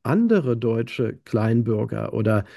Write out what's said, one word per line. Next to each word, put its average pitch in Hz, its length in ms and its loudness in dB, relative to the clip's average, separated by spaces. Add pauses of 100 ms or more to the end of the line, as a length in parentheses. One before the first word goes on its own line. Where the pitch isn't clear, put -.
andere 175 520 2
deutsche 113 720 -2
Kleinbürger 110 880 0
oder, 107 320 2 (120)